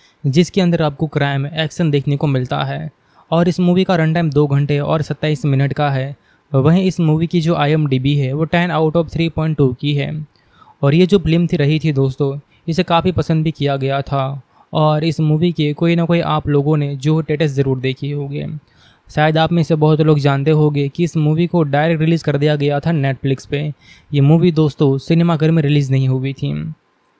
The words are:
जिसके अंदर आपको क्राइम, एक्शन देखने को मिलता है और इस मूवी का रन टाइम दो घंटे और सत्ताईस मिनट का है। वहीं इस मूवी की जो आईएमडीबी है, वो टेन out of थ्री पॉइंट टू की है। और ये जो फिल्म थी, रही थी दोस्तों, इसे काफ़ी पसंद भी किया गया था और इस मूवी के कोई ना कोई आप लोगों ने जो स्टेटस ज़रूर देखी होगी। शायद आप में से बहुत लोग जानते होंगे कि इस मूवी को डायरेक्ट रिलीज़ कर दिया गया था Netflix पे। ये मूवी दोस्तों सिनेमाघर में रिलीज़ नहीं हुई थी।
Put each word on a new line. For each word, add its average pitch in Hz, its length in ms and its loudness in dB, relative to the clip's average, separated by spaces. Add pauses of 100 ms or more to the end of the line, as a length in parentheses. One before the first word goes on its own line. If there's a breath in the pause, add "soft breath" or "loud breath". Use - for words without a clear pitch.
(240 soft breath)
जिसके 165 380 2
अंदर 170 200 2
आपको 151 260 -2
क्राइम, 139 380 -2
एक्शन 160 460 -4
देखने 143 260 0
को 156 100 -2
मिलता 135 360 -2
है 143 260 -8 (420 soft breath)
और 170 160 2
इस 180 120 -2
मूवी 180 240 4
का 185 120 0
रन 160 180 2
टाइम 165 160 0
दो 143 180 2
घंटे 143 320 0
और 151 220 -2
सत्ताईस 151 440 -4
मिनट 135 280 0
का 147 160 -2
है। 135 260 -4 (360 soft breath)
वहीं 156 340 4
इस 180 140 -2
मूवी 160 280 2
की 170 140 0
जो 165 140 0
आईएमडीबी 143 600 0
है, 135 180 -2
वो 156 120 -2
टेन 175 260 0
out 156 240 0
of 165 180 -2
थ्री 165 160 -2
पॉइंट 156 280 -4
टू 131 160 2
की 143 200 -4
है। 143 180 -4 (720 soft breath)
और 143 140 2
ये 180 100 4
जो 196 140 2
फिल्म 160 280 0
थी, 175 100 -2
रही 147 220 0
थी 156 120 -2
दोस्तों, 139 480 -2 (280 soft breath)
इसे 170 160 -2
काफ़ी 170 280 0
पसंद 160 320 0
भी 160 80 -2
किया 143 260 -2
गया 135 240 -2
था 139 400 -4 (320 soft breath)
और 156 300 2
इस 160 160 -2
मूवी 156 320 2
के 151 220 0
कोई 170 220 0
ना 170 100 0
कोई 170 140 2
आप 151 280 -2
लोगों 147 300 2
ने 143 180 -2
जो 156 260 0
स्टेटस 151 300 -2
ज़रूर 131 280 -2
देखी 131 320 -6
होगी। 143 340 -8 (640 soft breath)
शायद 156 300 0
आप 160 140 2
में 170 120 2
से 160 120 0
बहुत 156 260 4
लोग 156 180 4
जानते 139 320 0
होंगे 151 380 2
कि 175 140 -4
इस 165 140 -2
मूवी 156 300 2
को 165 160 2
डायरेक्ट 147 380 0
रिलीज़ 160 220 0
कर 147 140 0
दिया 151 180 0
गया 143 240 0
था 160 120 -2
Netflix 135 540 -2
पे। 143 160 -4 (520 loud breath)
ये 143 80 2
मूवी 165 300 6
दोस्तों 147 460 2
सिनेमाघर 165 540 0
में 165 120 2
रिलीज़ 143 280 0
नहीं 135 160 0
हुई 131 260 -2
थी। 147 400 -6 (460)